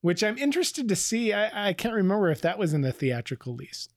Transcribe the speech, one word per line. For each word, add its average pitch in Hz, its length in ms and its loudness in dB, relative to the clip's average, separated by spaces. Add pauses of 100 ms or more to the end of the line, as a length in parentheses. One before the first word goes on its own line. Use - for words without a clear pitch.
Which 175 220 2
I'm 214 140 0
interested 285 520 0
to 185 60 4
see. 226 380 0
I, 208 360 0
I 185 40 0
can't 233 220 -2
remember 196 340 4
if 156 120 0
that 185 180 0
was 170 140 0
in 151 80 2
the 131 100 2
theatrical 123 640 -4
release, - 440 -14